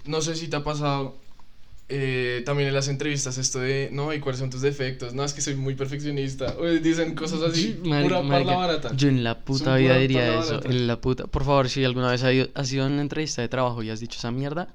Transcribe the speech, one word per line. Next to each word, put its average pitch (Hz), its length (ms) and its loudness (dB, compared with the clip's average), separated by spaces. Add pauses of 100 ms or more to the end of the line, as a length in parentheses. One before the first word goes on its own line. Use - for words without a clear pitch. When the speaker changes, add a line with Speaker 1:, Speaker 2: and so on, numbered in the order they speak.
Speaker 1:
no 156 160 -2
sé 160 140 -2
si 160 140 -6
te 147 80 -2
ha 143 80 -4
pasado, 143 500 -2 (720)
eh, 127 560 -2
también 143 220 0
en 135 80 0
las 139 140 0
entrevistas 139 480 -2
esto 127 240 -2
de, 135 320 -2
"No, 147 200 -4
¿y 147 60 -4
cuáles 135 220 -4
son 135 80 -4
tus 127 120 -8
defectos? 131 520 -2
No, 139 100 -2
es 143 100 -4
que 143 60 -10
soy 143 160 -2
muy 135 180 -2
perfeccionista". 135 880 -4
O 170 80 -2
dicen 160 480 2
cosas 156 260 -4
así, 170 400 0
Speaker 2:
Sí, 175 80 -2
mari-, 147 200 4
Speaker 1:
pura 185 80 2
parla 143 120 0 (100)
Speaker 2:
marica, 156 180 2
Speaker 1:
barata. 156 360 0
Speaker 2:
yo 139 140 4
en 131 160 4
la 117 160 -2
puta 135 240 -2
Speaker 1:
Son 131 140 4
Speaker 2:
vida 131 160 8
Speaker 1:
pura 131 80 6
Speaker 2:
diría 131 240 4
Speaker 1:
parla 113 160 2
Speaker 2:
eso, 113 140 -2
Speaker 1:
barata. 127 140 -4
Speaker 2:
en 123 180 2
la 117 120 0
puta. 131 280 -2
Por 135 180 0
favor, 139 240 4
si 135 160 0
alguna 127 260 2
vez 123 120 0
ha 127 100 6
ido, 131 220 4
has 135 180 -2
ido 135 100 0
a 135 40 2
una 143 140 2
entrevista 143 400 -2
de 117 60 -2
trabajo 123 360 0
y 110 60 -4
has 110 120 -4
dicho 117 180 -10
esa 117 120 -4
mierda, 143 440 -4